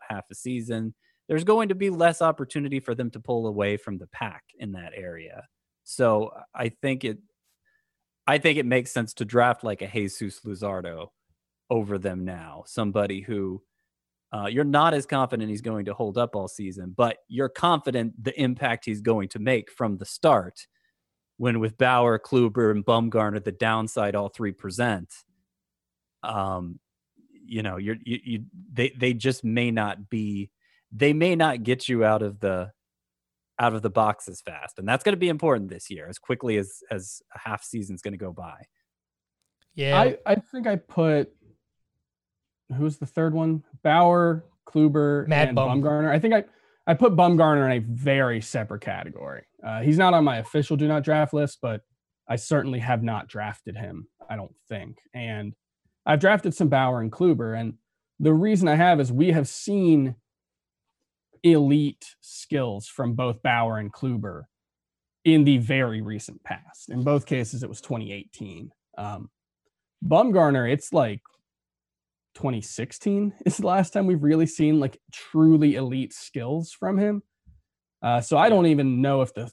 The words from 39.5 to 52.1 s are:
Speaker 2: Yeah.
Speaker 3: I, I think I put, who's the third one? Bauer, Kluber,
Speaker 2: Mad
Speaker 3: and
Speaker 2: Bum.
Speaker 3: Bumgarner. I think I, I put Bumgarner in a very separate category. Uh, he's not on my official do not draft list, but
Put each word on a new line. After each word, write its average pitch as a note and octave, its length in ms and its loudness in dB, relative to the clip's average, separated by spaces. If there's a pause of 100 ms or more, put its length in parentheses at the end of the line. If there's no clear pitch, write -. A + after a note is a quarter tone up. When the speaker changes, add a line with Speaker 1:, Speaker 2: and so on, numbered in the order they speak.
Speaker 2:
Yeah. C#3 260 2
Speaker 3:
I, C3+ 260 2
I - 100 2
think A#3+ 300 -6
I G3+ 100 0
put, D#3 540 0 (1500)
who's D3 200 -2
the D3 100 -10
third D#3+ 280 -2
one? D#3+ 280 -2 (200)
Bauer, E3+ 640 4 (220)
Kluber, D3 640 2
Speaker 2:
Mad D3+ 200 4
Speaker 3:
and B2+ 80 -4
Speaker 2:
Bum. C3+ 260 2
Speaker 3:
Bumgarner. D3+ 280 2
I D3 80 4
think A3 160 2
I, G#3 100 2 (440)
I E3+ 60 4
put A3+ 200 4
Bumgarner D#3+ 520 6
in C3 60 4 (100)
a A2 40 -8
very B2 540 0
separate G#2+ 400 -6
category. E2 640 -12 (200)
Uh, A2 180 -8
he's D3+ 160 4
not F#3 160 6
on D#3+ 100 6
my C3 140 2
official D3 380 -2
do D3+ 120 0
not D3+ 160 0
draft D3+ 300 2
list, D3 260 -2
but A2 220 -6 (460)